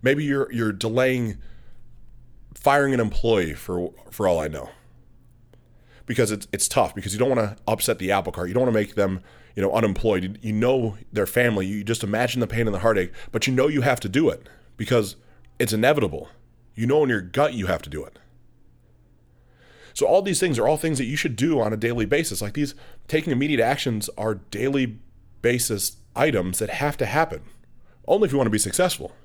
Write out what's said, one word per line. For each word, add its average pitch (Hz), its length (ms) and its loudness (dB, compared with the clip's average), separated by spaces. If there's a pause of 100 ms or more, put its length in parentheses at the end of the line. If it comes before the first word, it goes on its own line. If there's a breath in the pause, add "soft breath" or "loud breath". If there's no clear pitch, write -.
maybe 139 240 2
you're, 139 280 0
you're 113 200 0
delaying 120 640 0 (1160 soft breath)
firing 139 400 2
an 120 60 2
employee 101 540 2
for, 90 380 -6 (180)
for 101 180 0
all 85 100 4
I 78 100 -2
know. 69 220 -10 (1400 soft breath)
Because 113 240 0
it's, 104 220 -6
it's - 160 -2
tough, - 260 2
because 98 200 -6
you 104 40 -6
don't 131 120 2
wanna 110 260 0 (100)
upset 110 320 0
the 92 140 -2
apple 95 180 2
cart. 90 180 -6
You 95 60 -6
don't 123 100 2
wanna 123 80 2
make 107 220 0
them, 95 280 0 (340 loud breath)
you 98 60 -2
know, 98 100 2
unemployed. 104 500 2
You, 92 180 -6
you 107 120 -6
know 113 460 0 (140)
their 101 140 0
family. 110 400 2
You 101 160 -4
just 110 220 -2
imagine 120 360 0
the 113 60 2
pain 113 200 0
and 104 80 0
the 92 60 -2
heartache, 101 320 2 (200 loud breath)
but 110 140 -2
you 131 60 0
know 131 160 4
you 147 120 0
have 127 200 2
to 104 80 -6
do 131 200 2
it - 200 -4 (280 soft breath)
because 107 400 0 (420 soft breath)
it's 110 140 0
inevitable. 110 560 2 (460)
You 113 120 -2
know 147 180 4
in 135 40 2
your 107 140 0
gut 131 320 0
you 95 140 -2
have 87 140 0
to - 60 -16
do 69 160 -10
it. - 140 -20 (1800 soft breath)
So - 100 0
all 180 160 6
these 190 200 0
things 160 180 2
are 113 100 2
all 151 80 4
things 156 220 -2
that 135 60 0
you 135 120 -4
should 120 200 -4
do 147 240 2
on 107 120 0
a 110 40 -4
daily 117 280 0
basis. 143 380 -2
Like, 101 100 -6
these 143 220 -4 (340 loud breath)
taking 156 240 0
immediate 135 280 0
actions 113 580 0
are 107 160 -2
daily 120 640 -2 (420)
basis 120 580 0 (160)
items 98 440 0
that 107 100 -2
have 143 300 -2
to 127 80 0
happen. 143 380 -2 (640 soft breath)
Only 202 200 4
if 135 60 0
you 139 40 0
wanna 120 140 4
be 107 80 2
successful. - 540 -2 (120)